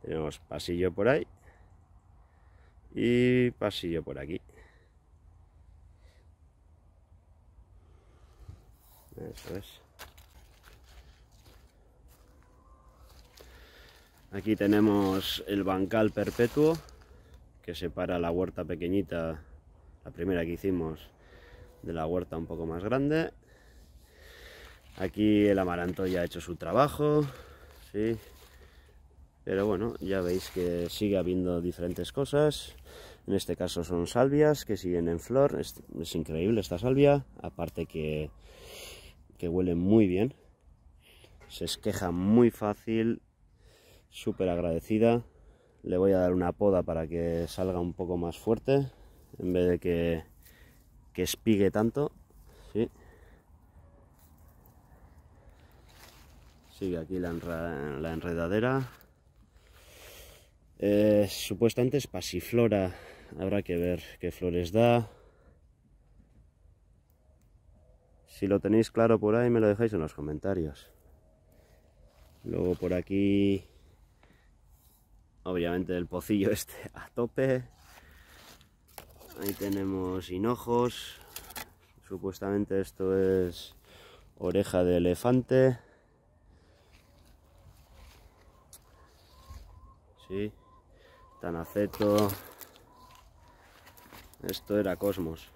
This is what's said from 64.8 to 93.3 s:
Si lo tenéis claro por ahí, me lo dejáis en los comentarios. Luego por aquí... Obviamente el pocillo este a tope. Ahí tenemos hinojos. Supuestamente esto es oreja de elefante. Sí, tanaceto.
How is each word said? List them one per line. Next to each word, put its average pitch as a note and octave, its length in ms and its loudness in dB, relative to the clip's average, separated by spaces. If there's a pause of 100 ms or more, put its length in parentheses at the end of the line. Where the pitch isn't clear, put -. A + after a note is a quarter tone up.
Si G2+ 140 -4
lo G2 100 4
tenéis A2 320 2
claro A2+ 300 4
por G#2+ 160 6
ahí, A#2+ 120 2
me A#2 120 4
lo G#2+ 80 6
dejáis G#2+ 240 2
en F2+ 80 -2
los D#2 120 -4
comentarios. D2+ 800 -4 (1500)
Luego F2 320 0
por F2+ 180 -2
aquí... G2 720 2 (1800)
Obviamente F2+ 520 -2
el F2 120 -4
pocillo G2 420 0
este - 240 -4 (200)
a - 160 -18
tope. B2+ 520 -2 (1800)
Ahí G2+ 120 -4
tenemos F#2+ 800 -4
hinojos. A#2+ 920 -2 (880)
Supuestamente G2 720 -2
esto F#2+ 360 -2
es F#2+ 600 0 (600)
oreja F#2 460 2
de F2+ 140 4
elefante. B2 840 4 (4000)
Sí, G#2 260 -4 (880)
tanaceto. G2+ 920 0 (2000)